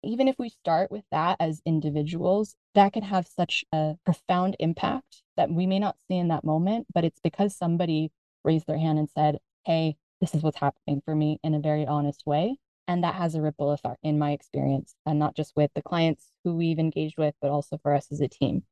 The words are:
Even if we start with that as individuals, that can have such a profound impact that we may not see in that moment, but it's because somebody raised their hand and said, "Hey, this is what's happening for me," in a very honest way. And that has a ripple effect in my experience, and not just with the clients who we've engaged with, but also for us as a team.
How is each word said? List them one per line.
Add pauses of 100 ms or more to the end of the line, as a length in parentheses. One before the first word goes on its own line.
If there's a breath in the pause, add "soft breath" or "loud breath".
Even
if
we
start
with
that
as
individuals, (200)
that
can
have
such
a
profound
impact (140)
that
we
may
not (120)
see
in
that
moment,
but
it's
because
somebody (320)
raised
their
hand
and
said, (240)
"Hey, (240)
this
is
what's
happening
for
me,"
in
a
very
honest
way. (280)
And
that
has
a
ripple
effect
in
my
experience, (120)
and
not
just
with
the
clients (100)
who
we've
engaged
with,
but
also
for
us
as
a
team.